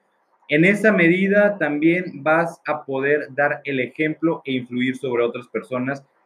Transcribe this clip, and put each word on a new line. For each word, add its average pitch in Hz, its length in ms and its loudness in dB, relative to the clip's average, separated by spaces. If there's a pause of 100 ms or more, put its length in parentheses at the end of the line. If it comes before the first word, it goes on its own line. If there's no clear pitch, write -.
(480)
en 151 160 4
esa 208 260 4
medida 196 680 2
también 151 680 -2
vas 165 420 0
a 147 180 -6
poder 139 500 -2
dar 147 300 0
el 139 140 -4
ejemplo 156 680 -2
e 135 60 -4
influir 123 440 -4
sobre 120 260 -2
otras 120 260 -4
personas, 127 540 -6 (240)